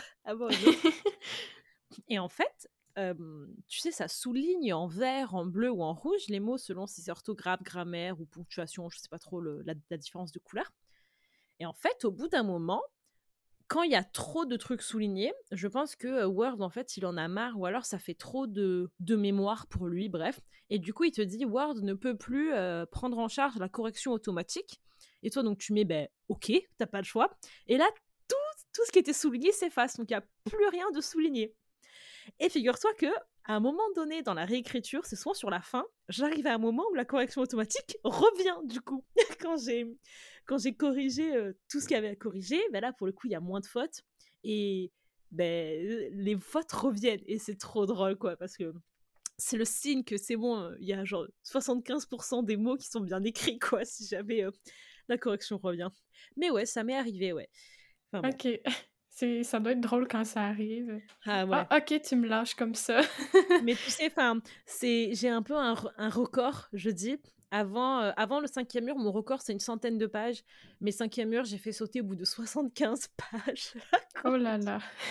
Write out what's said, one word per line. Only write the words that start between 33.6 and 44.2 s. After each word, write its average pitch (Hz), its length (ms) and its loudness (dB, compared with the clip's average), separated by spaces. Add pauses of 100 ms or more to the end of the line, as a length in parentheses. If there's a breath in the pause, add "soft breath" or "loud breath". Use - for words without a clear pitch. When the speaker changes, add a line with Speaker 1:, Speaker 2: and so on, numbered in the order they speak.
Speaker 1:
moment 294 220 2 (140)
donné 320 260 -2
dans 208 120 0
la 165 100 0
réécriture, 240 600 -2
c'est - 120 -8
souvent 339 180 -4
sur - 160 -4
la 180 100 0
fin, 247 240 -4 (240)
j'arrive 294 380 0
à 254 80 4
un 226 40 2
moment 226 320 2
où 381 40 0
la 247 100 0
correction 262 380 0
automatique 247 640 -2
revient, 370 600 6
du 240 160 -6
coup. 262 240 -6 (120)
<laughs> 453 240 4
Quand 330 160 0
j'ai, 240 320 -2 (580 loud breath)
quand 269 120 2
j'ai 240 160 2
corrigé, 277 600 2
euh, 208 180 2 (160)
tout 285 120 -2
ce - 80 -6
qu'il 277 80 4
y - 20 4
avait 214 120 0
à 208 40 -6
corriger, 202 460 -2 (120)
ben 196 80 0
là, 240 120 -2
pour 202 160 -4
le 190 40 0
coup, 196 140 -10
il 214 60 0
y - 20 2
a 160 60 -2
moins 180 180 -4
de 196 80 -6
fautes. - 360 -4 (420 soft breath)